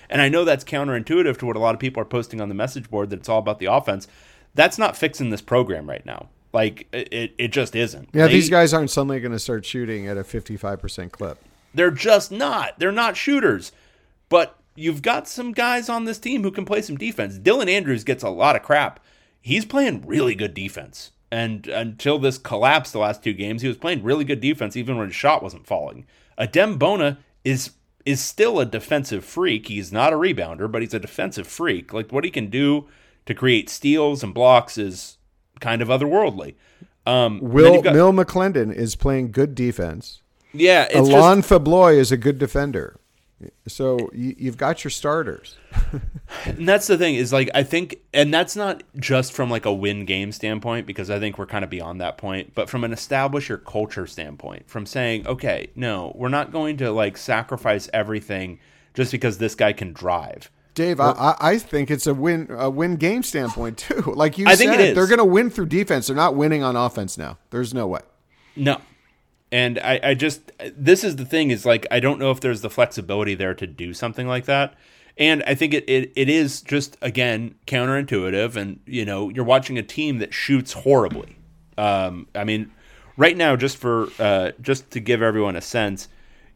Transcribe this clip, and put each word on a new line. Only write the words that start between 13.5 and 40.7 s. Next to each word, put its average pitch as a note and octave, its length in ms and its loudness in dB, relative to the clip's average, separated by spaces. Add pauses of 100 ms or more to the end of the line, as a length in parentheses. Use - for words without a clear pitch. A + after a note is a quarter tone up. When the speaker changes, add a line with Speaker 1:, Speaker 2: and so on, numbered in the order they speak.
Speaker 1:
But E3+ 280 4 (200)
you've D#3 260 -4
got A#3+ 240 -2
some A#3+ 240 -10
guys A#3+ 380 -2
on A#3 160 -4
this A3 160 -8
team A#3+ 240 -4
who F#3+ 80 -2
can G3 120 -8
play G#3 180 -2
some D3 140 -10
defense. A2+ 400 -6
Dylan F#3+ 320 2
Andrews C#3+ 360 0
gets C3 180 -4
a A2 60 -4
lot G#2+ 260 4
of A2 80 -2
crap. D3 380 0 (400)
He's F#3 240 0
playing A#3+ 420 -2
really A#2+ 300 0
good G2+ 180 -6
defense. - 560 -12 (220)
And A2+ 340 -6
until A#2 520 -2
this C3 200 0
collapse B2+ 540 0
the A2 80 -4
last G#2 220 -2
two A2 100 -2
games, G#2 300 -8
he B2+ 60 -4
was A#2+ 80 -6
playing D#3+ 280 -6
really C#3+ 200 0
good C3+ 160 -4
defense A#2+ 360 -4
even B2 200 -4
when G#2+ 120 -4
his F2+ 80 -12
shot D3 260 2
wasn't F2+ 240 -14
falling. C#2+ 400 -6 (320)
Adem E3+ 400 0
Bona D3 400 0 (260)
is, C3 260 -4 (340)
is C#3 160 -2
still G#3+ 400 0
a C3+ 40 2
defensive A2+ 600 -4
freak. E3 440 -4
He's G2 240 -10
not B2+ 200 2
a D#3 40 0
rebounder, G#2+ 540 -2
but A2+ 120 -4
he's A2+ 120 -6
a G#2+ 60 -6
defensive G#2 460 -8
freak. B2 460 -6
Like, A2 200 -8
what C#3 120 -2
he F3 60 -6
can G#2+ 200 -6
do C#3+ 380 0 (380)
to A#2+ 80 -6
create B2 340 2
steals D3 560 0
and F#2+ 100 -10
blocks B2 440 6
is F#2+ 400 -8 (420)
kind A#2 220 -2
of A2+ 60 -2
otherworldly. C3+ 640 0 (520)
Um, A#2 340 2
then B2 100 -6
Speaker 2:
Will, D#3+ 240 10
Speaker 1:
you've F3 100 4
got D#3 100 4
Speaker 2:
Will F3+ 180 8
McClendon F3+ 600 0
is A2+ 240 -4
playing C3 360 0
good C#3 220 0
defense. A2+ 680 -6 (300)
Speaker 1:
Yeah, E3 320 6